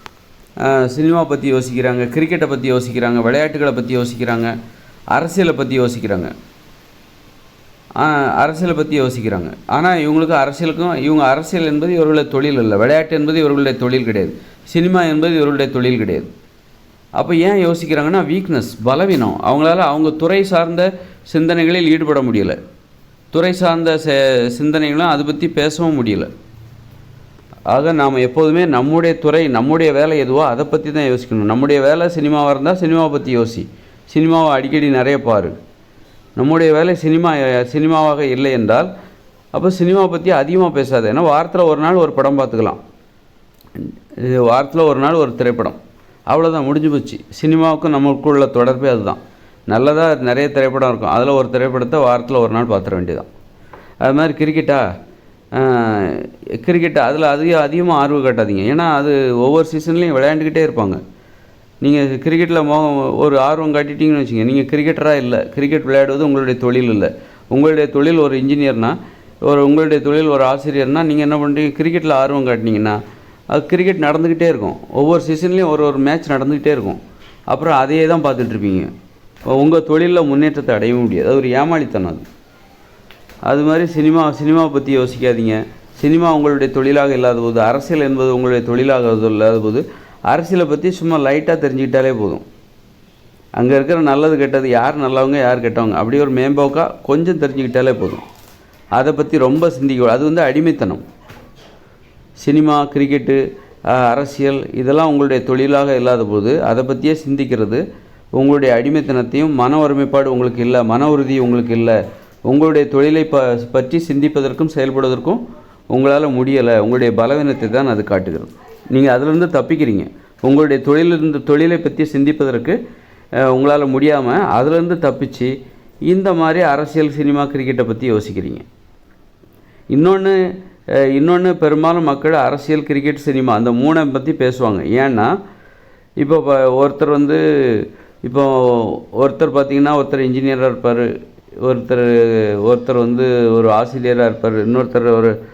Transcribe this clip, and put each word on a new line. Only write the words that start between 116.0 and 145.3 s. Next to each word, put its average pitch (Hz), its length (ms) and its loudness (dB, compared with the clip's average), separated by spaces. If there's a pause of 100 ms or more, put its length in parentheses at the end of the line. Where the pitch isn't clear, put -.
முடியல, 127 500 2
உங்களுடைய 117 360 2
பலவீனத்தை 123 560 0
தான் 135 160 0
அது 107 180 -2
காட்டுகிறது. 92 460 -4 (380)
நீங்க 131 240 2
அதிலிருந்து 156 460 0
தப்பிக்கிறீங்க. 127 520 -2 (300)
உங்களுடைய 139 460 2
தொழிலிருந்து, 156 560 2
தொழிலை 156 360 2
பத்தி 151 260 -2
சிந்திப்பதற்கு, 143 840 -2 (440)
அ, 131 220 2
உங்களால 143 260 2
முடியாம, 139 580 0
அதிலிருந்து 165 560 0
தப்பிச்சு 135 680 -4 (380)
இந்த 185 340 0
மாதிரி 165 260 0
அரசியல், 151 500 0
சினிமா, 143 340 0
கிரிக்கெட்டை 131 400 -2
பத்தி 113 280 -4
யோசிக்கிறீங்க. 95 460 -4 (1300)
இன்னொன்னு, 185 760 2 (260)
அ, 135 180 2
இன்னொன்னு, 175 460 2
பெரும்பாலும் 160 520 0
மக்கள் 147 300 0
அரசியல், 143 480 0
கிரிக்கெட், 143 340 -2
சினிமா 131 380 -2
அந்த 117 180 0
மூணை 151 320 2
பத்தி 135 280 -2
பேசுவாங்க. 123 500 -2
ஏன்னா, 123 580 0 (720)
இப்போ 151 260 0
ப-, 131 440 2
ஒருத்தர் 143 260 0
வந்து, 147 280 2 (840)
இப்போ 131 220 0 (760)
ஒருத்தர் 139 360 0
பார்த்தீங்கன்னா, 143 400 2
ஒருத்தர் 139 300 -2
இன்ஜினியரா 131 500 0
இருப்பாரு, 120 460 -2 (420)
ஒருத்தர், 123 420 0 (600)
ஒருத்தர் 123 340 2
வந்து 120 540 2
ஒரு 113 180 4
ஆசிரியரா 120 640 0
இருப்பாரு, 110 340 -2
இன்னொருத்தர் 120 440 0
ஒரு, 113 440 2